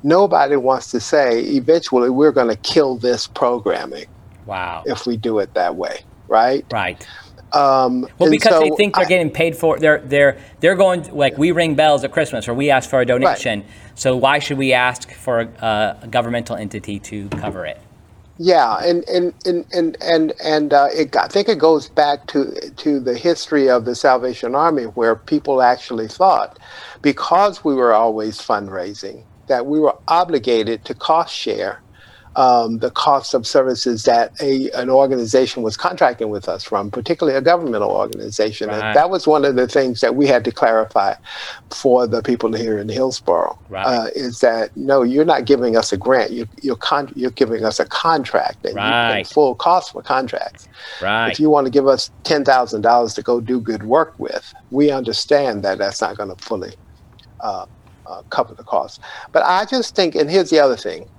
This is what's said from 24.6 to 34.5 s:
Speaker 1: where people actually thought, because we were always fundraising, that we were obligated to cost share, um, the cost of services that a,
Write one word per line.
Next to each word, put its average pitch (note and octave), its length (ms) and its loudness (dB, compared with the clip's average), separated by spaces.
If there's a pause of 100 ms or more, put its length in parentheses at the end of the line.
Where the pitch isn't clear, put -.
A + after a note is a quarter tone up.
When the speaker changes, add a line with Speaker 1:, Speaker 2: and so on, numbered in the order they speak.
Speaker 1:
where A2+ 300 0
people C#3 480 -2
actually B2 460 0
thought, E3+ 500 2 (440)
because F3 600 2
we D3 120 0
were B2 180 4
always A2 460 0
fundraising, G2 840 -6 (260)
that B2+ 180 0
we D3+ 120 0
were D3 160 2 (140)
obligated A#2+ 800 0
to B2 80 -10
cost D#3+ 400 -2
share, G2+ 460 -6 (540)
um, A#2 440 2
the B2 120 -2
cost - 440 0
of A#2+ 120 -2
services B2+ 580 0
that A#2 360 2
a, C3+ 300 -2